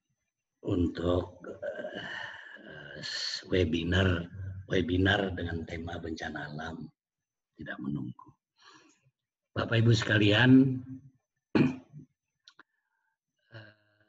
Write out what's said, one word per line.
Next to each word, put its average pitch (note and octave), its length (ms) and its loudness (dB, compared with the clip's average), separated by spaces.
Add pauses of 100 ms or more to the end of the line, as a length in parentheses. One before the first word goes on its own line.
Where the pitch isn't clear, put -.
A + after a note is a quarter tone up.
(640)
untuk, F2 880 0
eh, - 1500 -12 (480)
webinar, F2 720 2 (480)
webinar F#2+ 640 2
dengan E2+ 320 -6
tema E2+ 320 -10
bencana D#2+ 480 -10
alam E2 400 -12 (720)
tidak - 200 -12
menunggu. C2+ 520 -8 (1200)
Bapak A2+ 240 0
Ibu A2+ 160 6
sekalian, A2+ 880 6 (720)
<clears throat> - 0 - (2000)
eh, G#2+ 180 -20 (360)